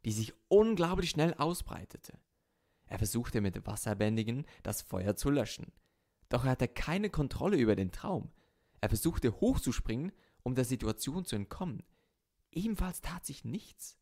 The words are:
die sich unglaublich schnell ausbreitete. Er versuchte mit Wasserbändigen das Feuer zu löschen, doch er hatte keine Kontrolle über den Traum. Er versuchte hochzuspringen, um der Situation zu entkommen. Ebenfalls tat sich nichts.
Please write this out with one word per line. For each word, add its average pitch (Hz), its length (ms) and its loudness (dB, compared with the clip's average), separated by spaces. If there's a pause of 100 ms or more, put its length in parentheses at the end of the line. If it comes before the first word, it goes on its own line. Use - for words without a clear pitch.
die 117 60 0
sich 110 220 -2 (160)
unglaublich 185 600 6
schnell 160 240 2
ausbreitete. - 840 -6 (680)
Er 101 140 -8
versuchte 113 420 0
mit 98 240 -2
Wasserbändigen 107 800 0 (160)
das - 220 -6
Feuer 190 320 0
zu - 160 0
löschen, 127 400 -2 (580)
doch 123 160 2
er 131 60 4
hatte 123 160 2
keine 196 420 -2
Kontrolle 151 480 0
über 107 180 6
den 95 160 0
Traum. - 400 -6 (500)
Er 107 80 0
versuchte - 500 2
hochzuspringen, 151 720 0 (320)
um 127 100 -2
der 123 120 2
Situation 127 600 -2
zu - 100 -6
entkommen. 110 460 -6 (680)
Ebenfalls 185 500 -4
tat 170 240 -8
sich - 200 -12
nichts. - 560 -10